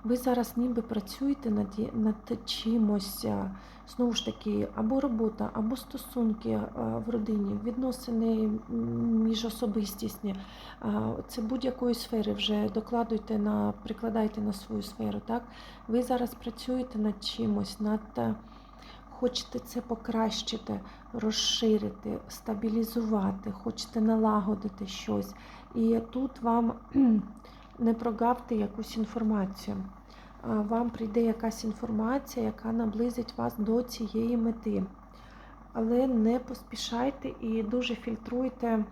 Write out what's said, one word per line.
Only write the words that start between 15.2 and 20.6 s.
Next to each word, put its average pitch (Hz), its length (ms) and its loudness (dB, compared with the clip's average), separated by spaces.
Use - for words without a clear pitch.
так? 233 180 -2
Ви 240 160 4
зараз 247 300 2
працюєте 247 680 -4
над 208 240 2
чимось, 208 560 0
над, 214 200 2
е, 226 180 2
хочете - 500 -2
це - 220 -6
покращити, 220 1000 -2